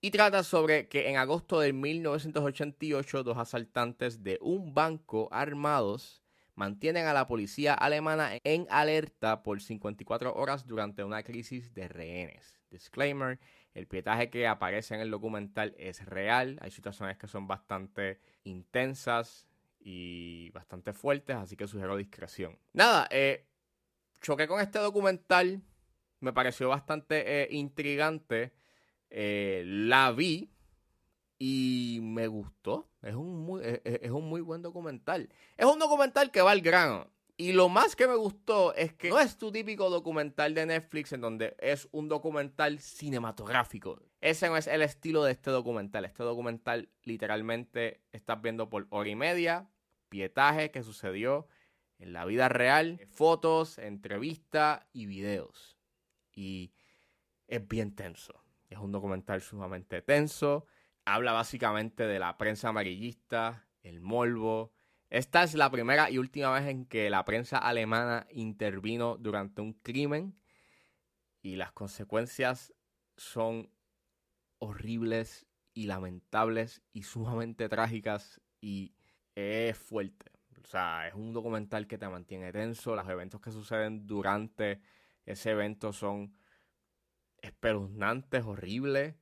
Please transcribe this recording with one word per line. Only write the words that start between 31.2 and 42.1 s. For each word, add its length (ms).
y 640
me 260
gustó. 640
Es 140
un 300
muy, 180
es, 220
es, 160
es 100
un 160
muy 140
buen 200
documental. 680
Es 100
un 140
documental 520
que 100
va 100
al 80
grano. 500
Y 160
lo 160
más 260
que 140
me 60
gustó 600
es 160
que 160
no 140
es 160
tu 120
típico 400
documental 640
de 120
Netflix 480
en 80
donde 380
es 340
un 160